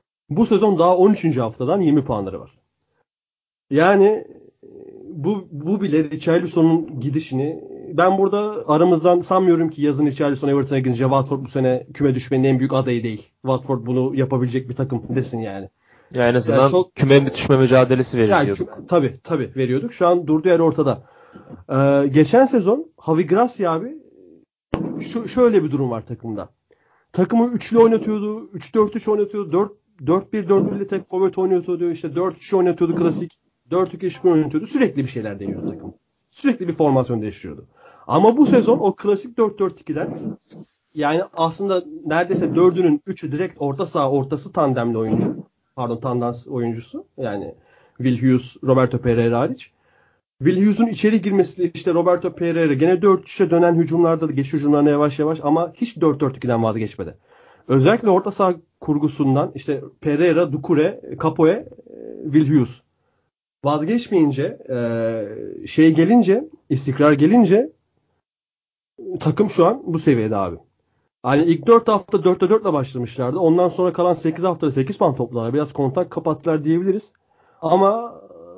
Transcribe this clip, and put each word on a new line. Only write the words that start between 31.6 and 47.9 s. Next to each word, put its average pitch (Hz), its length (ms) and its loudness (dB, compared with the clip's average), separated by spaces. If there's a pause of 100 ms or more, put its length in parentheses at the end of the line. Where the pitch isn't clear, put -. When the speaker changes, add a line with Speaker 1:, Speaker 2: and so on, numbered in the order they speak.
Speaker 1:
işte 151 240 -8
dört 175 220 -4
üç - 160 -8
oynatıyordu 170 420 2
klasik, 170 420 -2 (340)
dört 180 220 0
iki 180 120 -10
üç 175 180 -6
bir 180 60 6
oynatıyordu. 156 380 2
Sürekli 208 360 0
bir 127 40 -4
şeyler 104 320 -8
deniyordu - 320 -8
takım. - 220 -16 (380)
Sürekli 233 360 -2
bir 170 60 -4
formasyon 127 480 0
değiştiriyordu. 104 440 -12 (420)
Ama 214 300 4
bu 294 80 6
sezon 233 340 4
o 196 160 0
klasik 208 420 -4
dört 214 220 -2
dört 185 220 -4
ikiden, - 360 -8 (800)
yani 156 260 0 (160)
aslında 175 460 -2 (220)
neredeyse 165 500 -2
dördünün 170 500 2
üçü 165 260 -10
direkt 175 280 -6
orta 143 260 -4
saha 143 260 -2
ortası 139 420 -4
tandemli 123 440 0
oyuncu. 113 380 -2 (400)
Pardon, 117 220 -6
tandans 120 500 -6
oyuncusu. 120 580 -8 (120)
Yani 101 380 -8 (420)